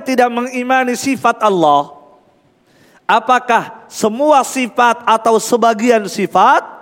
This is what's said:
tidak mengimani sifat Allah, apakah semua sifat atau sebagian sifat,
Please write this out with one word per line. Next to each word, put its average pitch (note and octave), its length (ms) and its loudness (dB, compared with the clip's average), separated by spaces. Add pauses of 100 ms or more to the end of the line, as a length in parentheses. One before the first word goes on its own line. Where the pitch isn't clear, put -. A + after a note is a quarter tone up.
tidak B3 240 0
mengimani B3 640 -2
sifat A#3+ 480 -2
Allah, D#3 560 0 (1120)
apakah A#3+ 800 -2
semua B3+ 560 0
sifat A#3+ 640 -2
atau A3+ 320 2
sebagian A3+ 640 0
sifat, G3 760 0